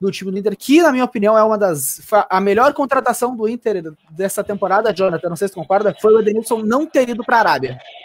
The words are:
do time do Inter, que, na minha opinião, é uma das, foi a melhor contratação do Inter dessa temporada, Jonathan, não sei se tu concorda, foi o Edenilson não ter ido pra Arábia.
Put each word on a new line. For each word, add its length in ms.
do 120
time 180
do 80
Inter, 180
que, 240
na 120
minha 120
opinião, 320
é 60
uma 160
das, 460
foi 260
a 100
melhor 320
contratação 600
do 140
Inter 440
dessa 360
temporada, 500
Jonathan, 340
não 60
sei 140
se 60
tu 40
concorda, 420
foi 140
o 60
Edenilson 380
não 280
ter 220
ido 160
pra 140
Arábia. 420